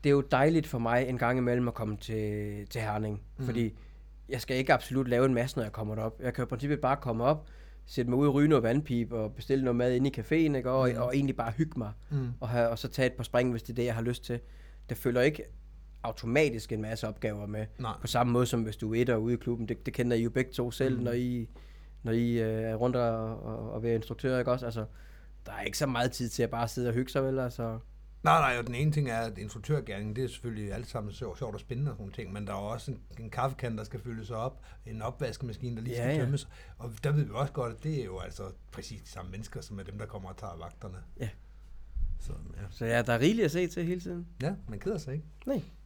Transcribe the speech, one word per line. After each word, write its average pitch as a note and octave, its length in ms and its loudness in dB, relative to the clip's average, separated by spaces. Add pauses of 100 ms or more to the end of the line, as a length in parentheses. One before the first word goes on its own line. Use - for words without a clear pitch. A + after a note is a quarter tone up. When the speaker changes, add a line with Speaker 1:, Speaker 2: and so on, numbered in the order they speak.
Speaker 1:
det C#3+ 60 6
er C#3+ 40 10
jo C#3+ 80 8 (100)
dejligt D3+ 360 6
for B2+ 120 -2
mig A#2+ 280 4
en B2+ 100 -2
gang A#2+ 200 4
imellem B2 300 4
at A#2 60 -2
komme G#2+ 240 -2
til, G#2 680 -4
til A#2+ 140 -4
Herning, G#2+ 400 -2 (160)
Speaker 2:
Mhm. C3 80 -4
Speaker 1:
fordi A#2 300 0 (540)
jeg B2 120 -2
skal C3 160 0
ikke C3 160 6
absolut B2+ 340 2
lave B2 180 6
en C3 80 6
masse, B2 240 2
når B2 60 0
jeg G#2 80 -4
kommer G#2+ 240 -4
derop. A2 260 -2
Jeg B2 120 -2
kan B2+ 100 -2
i A#2 40 -2
princippet C#3+ 340 -2
bare C3+ 160 2
komme A#2 260 -2
op, D3+ 240 4 (380)
sætte A#2+ 260 0
mig B2 80 6
ud D3 80 8
og C#3 60 6
ryge D3 160 8
noget C3+ 140 8
vandpip A#2+ 500 2
og G#2+ 220 -2
bestille C3+ 280 2
noget B2 120 4
mad B2 180 4
inde B2+ 160 4
i - 100 -6
caféen, D#3 380 4
ikke? B2 140 0
Og, C3 180 6
Speaker 2:
Mhm. A#2 120 0
Speaker 1:
og B2 140 2
egentlig C#3 200 2
bare A#2 160 -2
hygge D3+ 280 0
mig, G#2+ 120 -4 (200)
Speaker 2:
Mhm. C3+ 180 -2 (100)
Speaker 1:
og A#2+ 100 -4
have, A#2 200 4
og A#2 100 -2
så - 80 -6
tage C3 200 2
et B2 60 2
par A#2+ 100 -6
spring, B2 280 4
hvis A#2 120 -2
det A#2+ 100 -8
er - 20 -4
det, A#2+ 100 2
jeg A#2 100 0
har A#2 60 0
lyst A#2+ 220 -2
til. A#2+ 160 -4 (500)
Det A#2+ 80 -2
følger B2 240 4
ikke D3+ 220 4 (600)
automatisk A#2 680 2
en A2 100 -2
masse A2 260 -4
opgaver G#2 380 -4
med, G#2+ 200 -4 (140)
Speaker 2:
Nej. A2+ 220 -4
Speaker 1:
på B2+ 60 -6
samme A#2+ 260 4
måde B2 120 6
som A#2 180 2
hvis A2 140 -4
du A2 160 -2
er A#2 80 4
etter B2 140 6
ude A2+ 180 2
i A#2+ 40 2
klubben. A#2 300 -2
Det, A2+ 180 -4
det - 80 -4
kender A#2+ 240 2
I A2+ 60 4
jo A#2 60 2
begge B2+ 220 0
to A#2+ 200 0
selv, C3 240 2
Speaker 2:
Mhm. A2 80 0
Speaker 1:
når A#2+ 80 0
I, B2 380 -2 (540)
når A2+ 80 0
I, A#2 300 4
øh, A2 220 0
er A2+ 120 0
rundt B2 200 2
og, A2+ 480 0
og, A2 280 -6
og A2 120 -4
være A#2 120 4
instruktør, B2+ 440 0
ikke B2 120 2
også? B2+ 140 0
Altså, A2+ 200 -2 (600)
der - 60 -12
er G#2+ 100 -8
ikke - 160 -4
så C#3+ 100 2
meget B2 240 2
tid A#2+ 180 -2
til B2 140 2
at A2+ 60 2
bare A#2 180 0
sidde B2 200 0
og A#2 60 2
hygge B2+ 180 0
sig, C3+ 120 2
vel? C3+ 160 2
Altså, A#2 400 -2 (460)
Speaker 2:
Nej, D#3 140 8 (140)
nej, A#2+ 60 0
og A#2 80 -2
den A#2+ 80 -4
ene D3 160 4
ting D3 180 2
er, A2+ 100 0
at A2+ 180 -2
instruktørgerningen, G#2+ 800 -4
det C3 80 -2
er A#2+ 40 -2
selvfølgelig G#2 460 -6
alt A#2 140 -6
sammen G#2+ 260 -6
sjov-, - 240 -8
sjovt A2+ 160 -6
og G#2+ 60 -8
spændende C3 320 -4
og A2 40 -8
sådan G2 60 -12
nogle G2 120 -10
ting, F#2+ 200 -8
men G#2 140 -6
der G2+ 60 -6
er G2 80 -4
jo G2+ 60 -4
også A2+ 240 -6
en, A2+ 80 -6 (200)
en A2+ 100 -10
kaffekande, B2 480 -2
der G#2+ 60 -6
skal A2 160 -8
fyldes A2 320 -8
op, A#2 300 -4 (240)
en A2 160 -8
opvaskemaskine, A#2+ 720 -4
der A2 60 -6
lige A#2+ 140 -4
Speaker 1:
Ja, A#2+ 80 0
Speaker 2:
skal C3+ 120 4
Speaker 1:
ja. D3+ 80 4
Speaker 2:
tømmes, C3+ 240 0 (300)
og A#2+ 140 -8 (120)
der D3 80 4
ved D3 120 4
vi G#2 100 -2
også C3+ 200 0
godt, A#2+ 200 -4
at G#2 100 -14
det D3+ 180 -2
er A2 40 -4
jo F#2 140 -8
altså F2+ 240 -8 (280)
præcis G2+ 300 -12
de - 80 -20
samme F2+ 220 -10
mennesker, G#2+ 300 -10
som G2+ 180 -10
er F#2+ 40 -10
dem, G2 140 -10
der G#2+ 80 -8
kommer F#2+ 240 -10
og F#2 80 -12
tager F2+ 200 -10
vagterne. F2+ 400 -12 (220)
Speaker 1:
Ja. A2+ 100 -4 (920)
Speaker 2:
Så, - 140 -6 (240)
ja. G2+ 120 -8
Speaker 1:
Så - 160 -6
ja, A#2 160 4
der A#2+ 120 4
er A#2 60 4
rigeligt G3+ 260 6
at C#3+ 60 2
se F3 160 0
til E3+ 180 -2
hele F3 160 -2
tiden. F3 260 -8 (140)
Speaker 2:
Ja, F3 120 -2 (160)
man G#2+ 100 -8
keder G3+ 180 -2
sig C3+ 160 -6
ikke. D#3 120 -4 (200)
Speaker 1:
Nej. C4 160 0 (240)